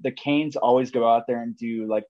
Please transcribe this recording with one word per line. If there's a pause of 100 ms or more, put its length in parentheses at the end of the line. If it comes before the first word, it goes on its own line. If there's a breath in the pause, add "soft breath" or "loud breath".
the
Canes
always
go
out
there
and
do,
like,